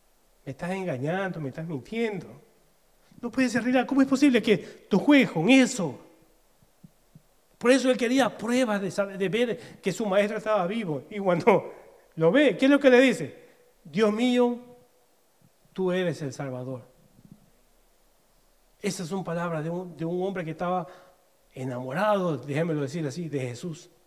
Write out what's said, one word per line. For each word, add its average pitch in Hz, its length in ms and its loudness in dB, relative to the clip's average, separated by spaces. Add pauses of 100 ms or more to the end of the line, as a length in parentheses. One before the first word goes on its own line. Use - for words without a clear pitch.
(440)
Me 139 80 -10
estás 175 180 -8
engañando, 180 720 -4
me 139 100 -6
estás 160 160 -10
mintiendo. 185 600 -6 (920)
No 240 100 -8
puede 254 200 0
ser 226 140 -2
real. 254 220 2
¿Cómo 269 140 0
es 269 80 4
posible 269 320 4
que 214 160 2
tú - 420 -2
juegues 269 320 6
con 175 200 0
eso?". 202 480 4 (1600)
Por 233 120 2
eso 262 200 4
él 247 60 4
quería 240 400 0
pruebas 226 440 0
de 196 100 -4
saber, 196 280 -4
de 190 100 0
ver 226 300 -2 (220)
que 190 120 -2
su 226 140 -4
maestro 208 320 2
estaba 214 280 0
vivo. 175 440 -4
Y 214 80 -10
cuando 185 540 2 (220)
<laughs> - 220 -20
lo 160 140 4
ve, 240 260 4
¿qué 254 100 2
es 277 40 6
lo 277 80 6
que 277 120 6
le 247 100 8
dice? 185 460 0 (380)
"Dios 208 280 2
mío, 240 460 2 (1120)
tú 185 200 -2
eres 180 300 -2
el 135 100 -6
Salvador". 127 500 -10 (2000)
Esas 185 280 -6
son 185 160 -6
palabras 170 400 -6
de 165 60 -6
un, 175 260 -10
de 160 80 -8
un 180 180 -4
hombre 190 220 -6
que 160 60 -10
estaba 175 360 -4 (680)
enamorado, 143 840 -2
déjemelo 147 460 -4
decir 147 240 -6
así, 156 220 -8
de 147 120 -4
Jesús. 127 500 -10 (160)